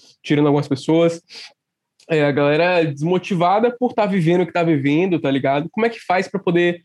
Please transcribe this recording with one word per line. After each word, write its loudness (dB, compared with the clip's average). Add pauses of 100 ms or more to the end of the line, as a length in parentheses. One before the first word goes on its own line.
(220)
tirando 2
algumas 0
pessoas. 0 (880)
É, 0
a 0
galera 2
desmotivada 0
por -2
tá 0
vivendo 2
o -2
que -12
tá 0
vivendo, 0
tá -2
ligado? 0
Como -2
é 2
que -12
faz -2
pra -6
poder 0